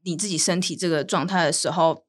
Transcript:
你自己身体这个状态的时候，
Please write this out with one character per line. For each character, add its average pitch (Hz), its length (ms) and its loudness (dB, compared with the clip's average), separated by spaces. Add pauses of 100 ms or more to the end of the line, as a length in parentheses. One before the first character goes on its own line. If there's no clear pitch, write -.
你 180 100 -4
自 208 140 -4
己 170 80 -2
身 175 240 2
体 - 160 -4
这 180 120 -4
个 151 140 2
状 185 240 -2
态 180 200 2
的 160 60 2
时 - 180 -2
候， 165 380 2